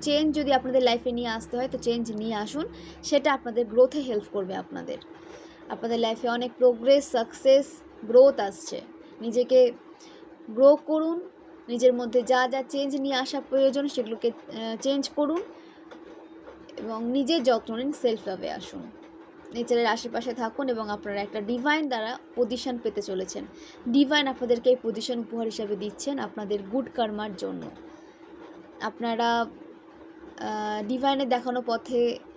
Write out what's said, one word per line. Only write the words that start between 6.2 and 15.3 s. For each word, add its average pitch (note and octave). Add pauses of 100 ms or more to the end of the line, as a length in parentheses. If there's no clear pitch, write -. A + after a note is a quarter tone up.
অনেক A#3+
প্রোগ্রেস, B3
সাকসেস, C4+ (380)
গ্রোথ B3
আসছে। - (400)
নিজেকে A#3+ (760)
গ্রো C4+ (100)
করুন, D#4+ (480)
নিজের B3
মধ্যে A#3+
যা B3+
যা C4+
চেঞ্জ C#4
নিয়ে C4+
আসা C4+
প্রয়োজন C4+
সেগুলোকে, A3+
আহ, A3+
চেঞ্জ C#4
করুন D4 (1300)